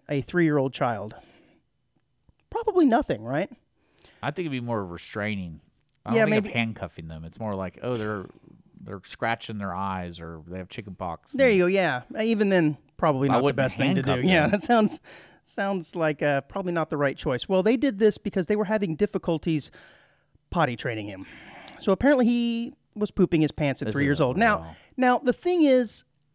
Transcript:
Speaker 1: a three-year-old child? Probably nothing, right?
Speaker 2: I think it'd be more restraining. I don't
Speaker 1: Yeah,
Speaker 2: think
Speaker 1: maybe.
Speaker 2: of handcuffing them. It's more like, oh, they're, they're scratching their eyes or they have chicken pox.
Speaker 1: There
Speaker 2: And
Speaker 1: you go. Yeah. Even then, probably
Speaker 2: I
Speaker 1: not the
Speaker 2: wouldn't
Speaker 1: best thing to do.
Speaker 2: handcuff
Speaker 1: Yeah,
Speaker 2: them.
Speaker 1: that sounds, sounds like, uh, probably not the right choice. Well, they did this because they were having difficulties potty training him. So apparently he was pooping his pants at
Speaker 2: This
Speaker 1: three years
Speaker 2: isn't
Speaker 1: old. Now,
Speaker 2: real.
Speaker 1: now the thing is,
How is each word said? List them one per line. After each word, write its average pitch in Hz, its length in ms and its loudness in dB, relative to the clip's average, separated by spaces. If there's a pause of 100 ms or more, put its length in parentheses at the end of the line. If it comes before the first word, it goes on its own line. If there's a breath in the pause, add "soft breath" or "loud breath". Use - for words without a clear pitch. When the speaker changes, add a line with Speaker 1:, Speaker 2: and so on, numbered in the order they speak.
Speaker 1:
a 143 120 -2
three-year-old 147 520 2
child? 110 400 -4 (1400 loud breath)
Probably 359 360 2
nothing, 220 380 2
right? 139 260 -4 (720 soft breath)
Speaker 2:
I 113 100 -4
think 175 140 -6
it'd 151 60 -4
be 131 80 -4
more 117 260 -4
restraining. 92 760 -6 (440)
I - 60 -10
don't 233 60 4
Speaker 1:
Yeah, 226 80 6
Speaker 2:
think 220 60 2
Speaker 1:
maybe. 214 180 0
Speaker 2:
of - 40 -12
handcuffing 104 540 -6
them. 80 180 -12
It's 80 140 -16
more 107 160 -6
like, 95 260 -8
oh, 123 160 -4
they're, 107 280 -6 (560)
they're 95 240 -12
scratching 113 520 -6
their 98 160 -6
eyes 92 460 -6
or 82 280 -12
they 90 100 -10
have 92 120 -10
chicken 101 260 -12
pox. 87 380 -10
Speaker 1:
There 269 140 2
Speaker 2:
And 220 100 4
Speaker 1:
you 175 60 4
go. 175 40 4
Yeah. 175 340 0 (200)
Even 220 280 2
then, 165 280 4 (200)
probably 139 320 2
Speaker 2:
I - 40 2
Speaker 1:
not 117 60 4
the 127 60 0
Speaker 2:
wouldn't 139 120 2
Speaker 1:
best 131 200 0
thing 135 180 2
to 160 60 2
do. 127 100 -2
Speaker 2:
handcuff 131 180 2
Speaker 1:
Yeah, 175 120 6
Speaker 2:
them. 147 100 2
Speaker 1:
that 202 120 0
sounds, 220 360 2 (440 loud breath)
sounds 196 520 -6
like, 156 260 0
uh, 143 200 2
probably 185 320 -6
not 165 160 -2
the 151 80 -4
right 143 200 0
choice. 127 320 -4
Well, 185 140 2
they 226 140 4
did 226 220 0
this 208 180 4
because 190 300 -4
they 208 80 2
were 208 100 0
having 196 300 -2
difficulties 165 760 -2 (800 soft breath)
potty 147 260 0
training 110 320 -6
him. 95 180 -12 (540 loud breath)
So - 120 0
apparently 262 360 4
he 233 460 0 (220)
was 208 140 -2
pooping 170 320 2
his 151 100 2
pants 143 300 -2
at 143 60 -4
Speaker 2:
This 110 60 -4
Speaker 1:
three 139 100 0
years 139 140 2
Speaker 2:
isn't 139 100 2
Speaker 1:
old. 127 100 0
Now, 214 220 4
Speaker 2:
real. - 160 -14 (220 loud breath)
Speaker 1:
now 254 200 4
the 247 160 0
thing 349 300 2
is, 254 400 2 (320)